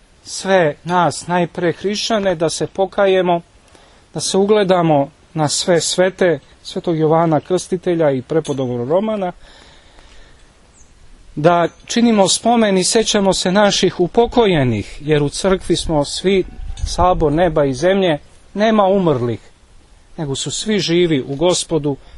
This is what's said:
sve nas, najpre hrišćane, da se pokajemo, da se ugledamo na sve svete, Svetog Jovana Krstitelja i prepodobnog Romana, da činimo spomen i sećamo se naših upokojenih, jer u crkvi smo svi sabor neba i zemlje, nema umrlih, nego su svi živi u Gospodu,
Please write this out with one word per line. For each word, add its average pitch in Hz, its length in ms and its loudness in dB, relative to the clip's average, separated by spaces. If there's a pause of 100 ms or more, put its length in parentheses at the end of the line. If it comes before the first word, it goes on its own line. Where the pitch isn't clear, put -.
(240)
sve 180 600 0
nas, 170 440 -2
najpre 170 440 -2
hrišćane, 202 640 -4
da 160 140 -2
se 151 180 -6
pokajemo, 185 760 0 (720)
da 156 60 -8
se - 180 -2
ugledamo 180 720 2 (240)
na 156 140 0
sve 165 340 0
svete, 180 580 0 (240)
Svetog 175 340 -4
Jovana 160 420 2
Krstitelja 175 720 -2
i 131 100 -2
prepodobnog 131 680 -4
Romana, 196 420 -2 (2000)
da 170 320 2 (180)
činimo 226 420 2
spomen 220 500 2
i 180 60 0
sećamo 208 500 0
se 180 180 -2
naših 196 480 2
upokojenih, 175 1000 0
jer 147 220 0
u 143 60 -2
crkvi 185 460 -2
smo 147 300 -2
svi 190 380 -2 (420)
sabor 170 480 2
neba 156 320 2
i 135 80 0
zemlje, 175 440 0 (360)
nema 214 300 2
umrlih, 151 560 0 (760)
nego 139 180 -6
su - 160 -8
svi 214 280 -2
živi 160 480 0
u 139 80 -8
Gospodu, 151 640 -2 (200)